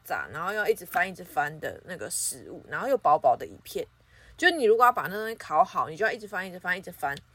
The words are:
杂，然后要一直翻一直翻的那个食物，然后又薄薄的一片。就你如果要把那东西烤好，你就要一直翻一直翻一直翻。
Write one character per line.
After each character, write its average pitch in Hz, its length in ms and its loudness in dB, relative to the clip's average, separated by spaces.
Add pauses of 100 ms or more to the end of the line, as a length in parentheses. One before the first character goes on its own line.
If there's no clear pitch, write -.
杂， 78 280 -6
然 156 120 -6
后 190 80 -4
要 214 160 -2
一 - 60 2
直 - 100 -14
翻 180 240 -2
一 185 60 -10
直 180 80 -14
翻 151 380 -4
的 135 240 -8
那 180 120 -12
个 107 140 -8
食 - 400 -6
物， 160 180 -14
然 151 120 -6
后 226 80 -4
又 269 100 2
薄 151 180 4
薄 131 200 4
的 131 100 -8
一 98 160 -14
片。 - 240 -8 (500)
就 349 140 4
你 320 140 0
如 220 120 8
果 247 80 6
要 240 60 10
把 - 120 0
那 151 80 -4
东 214 180 -6
西 226 80 -6
烤 156 260 4
好， 170 260 0
你 160 80 -10
就 202 80 -2
要 226 60 2
一 247 80 -4
直 214 80 -14
翻 196 180 -6
一 190 60 -10
直 180 80 -12
翻 180 180 -2
一 190 40 -8
直 180 100 -14
翻。 139 260 -4 (180)